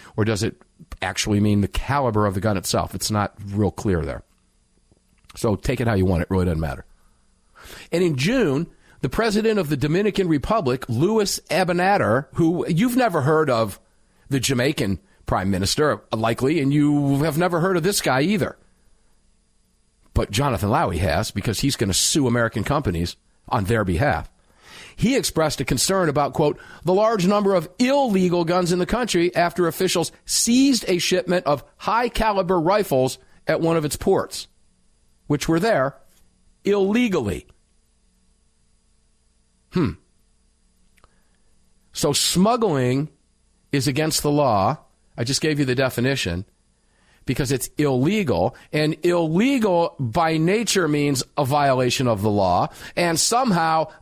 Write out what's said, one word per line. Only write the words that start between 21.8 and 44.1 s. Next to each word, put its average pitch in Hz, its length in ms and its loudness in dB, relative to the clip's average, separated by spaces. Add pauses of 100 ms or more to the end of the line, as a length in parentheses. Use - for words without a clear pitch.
sue - 320 0
American 117 380 0
companies 98 520 -2 (320)
on 110 180 0
their 107 200 0
behalf. 92 460 0 (640)
He 262 200 0
expressed 160 460 -2
a 120 40 -4
concern 175 440 0
about, 139 240 0
quote, 147 260 0 (240)
"the 180 100 0
large 208 340 2
number 202 260 2
of 165 240 0
illegal 196 680 2
guns 180 260 0
in 180 80 0
the 175 80 -2
country 185 480 0
after 170 320 0
officials 175 440 -2 (140)
seized 254 640 2
a 185 100 0
shipment 180 480 -2
of - 180 0 (140)
high-caliber 202 840 0
rifles 156 600 0 (260)
at 156 160 0
one 165 160 2
of 151 80 -2
its 139 100 -4
ports, - 520 -2 (800)
which 147 200 -2
were 165 120 2
there 165 360 0 (720)
illegally." 190 800 0 (2250)
Hmm. 139 200 0 (2000)
So 147 180 -2
smuggling 156 1000 2 (640)
is 139 160 0
against 156 360 -2